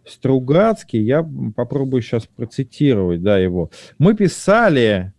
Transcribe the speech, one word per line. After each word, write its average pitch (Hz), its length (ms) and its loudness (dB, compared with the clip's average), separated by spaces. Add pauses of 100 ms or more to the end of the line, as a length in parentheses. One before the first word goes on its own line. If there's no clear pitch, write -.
Стругацкий, 135 960 0
я, 127 180 0
м, 131 320 -8
попробую 131 500 -4
щас 117 240 -6
процитировать, 113 960 -2
да, 101 160 4
его. 90 320 -2 (280)
"Мы 196 160 4
писали, 156 1040 2